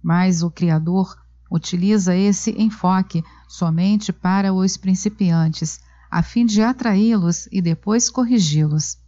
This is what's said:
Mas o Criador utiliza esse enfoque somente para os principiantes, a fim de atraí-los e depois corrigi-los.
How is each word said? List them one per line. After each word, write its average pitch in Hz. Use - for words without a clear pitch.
Mas 175
o 170
Criador 175
utiliza 185
esse 202
enfoque 185
somente 185
para 196
os 190
principiantes, 175
a 170
fim 240
de 214
atraí-los 214
e 190
depois 196
corrigi-los. 156